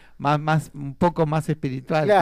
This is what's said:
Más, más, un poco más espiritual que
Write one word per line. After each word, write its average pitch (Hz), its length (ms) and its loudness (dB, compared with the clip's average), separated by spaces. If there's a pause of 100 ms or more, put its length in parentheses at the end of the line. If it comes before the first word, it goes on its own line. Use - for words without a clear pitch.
(180)
Más, 147 220 0
más, 156 340 0
un 143 220 -10
poco 170 300 0
más 151 240 -2
espiritual 151 540 -4
que 147 40 0 (140)